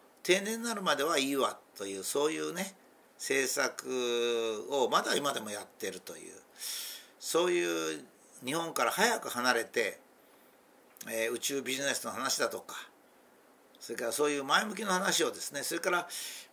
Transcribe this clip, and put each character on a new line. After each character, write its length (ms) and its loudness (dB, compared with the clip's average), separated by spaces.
定 180 4
年 180 -4
に 40 -8
な 120 -2
る 60 -6
ま 140 4
で 80 0
は 140 2
い 120 2
い 60 2
わ 220 2
と 100 -6
い 100 -6
う、 60 -8
そ 260 2
う 20 -2
い 80 -4
う 140 -4
ね、 220 -6
政 340 0
策 1160 0
を 200 4
ま 120 6
だ 140 0
今 180 2
で 60 -4
も 100 -8
や 120 -6
っ 40 -12
て 240 -8
る 100 -10
と 160 -14
い 140 -16
う、 40 -18
そ 280 0
う 40 2
い 440 0
う 80 -12
日 80 -4
本 200 -2
か 120 4
ら 60 2
早 280 4
く 100 -8
離 240 2
れ 120 2
て、 340 0
え 200 0
ー、 20 -2
宇 80 -4
宙 220 -2
ビ 140 -4
ジ 60 -4
ネ 120 0
ス 120 -4
の 60 -4
話 260 -2
だ 120 2
と 100 -6
か、 160 -14
そ 120 -12
れ 60 -6
か 100 -2
ら 40 0
そ 160 4
う 40 4
い 60 0
う 60 -2
前 220 4
向 100 -4
き 80 -4
な 100 2
話 300 4
を 80 2
で 60 -10
す 160 -8
ね、 100 -6
そ 100 -2
れ 60 -2
か 120 0
ら、 160 0